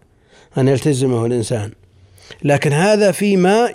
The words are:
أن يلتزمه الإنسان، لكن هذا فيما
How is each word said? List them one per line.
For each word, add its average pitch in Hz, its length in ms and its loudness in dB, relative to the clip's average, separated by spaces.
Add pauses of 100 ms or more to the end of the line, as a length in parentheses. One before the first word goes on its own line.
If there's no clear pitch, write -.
(580)
أن 131 100 2
يلتزمه 127 580 0
الإنسان، 117 460 -4 (720)
لكن 143 280 0
هذا 202 400 2
فيما 202 640 0